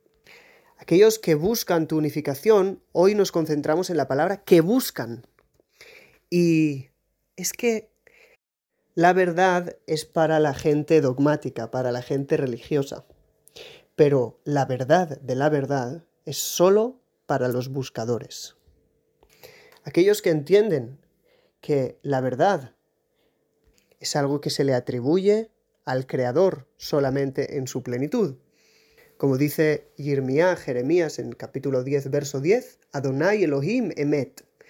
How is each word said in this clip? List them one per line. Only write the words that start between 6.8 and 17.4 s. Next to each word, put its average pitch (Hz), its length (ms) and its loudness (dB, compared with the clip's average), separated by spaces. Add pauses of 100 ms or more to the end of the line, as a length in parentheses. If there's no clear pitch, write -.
es 180 180 -8
que 226 360 -2 (1040)
la 175 200 4
verdad 180 640 0 (100)
es 156 180 -4
para 156 340 0
la 147 140 2
gente 151 480 2
dogmática, 135 720 -2
para 123 200 -2
la 123 100 -6
gente 143 360 -2
religiosa. 139 680 -4 (880)
Pero 139 480 2
la 143 220 0
verdad 131 560 0
de 123 140 -4
la 143 140 2
verdad 139 560 -2 (200)
es 147 120 -8
solo 208 640 2 (240)
para 127 220 0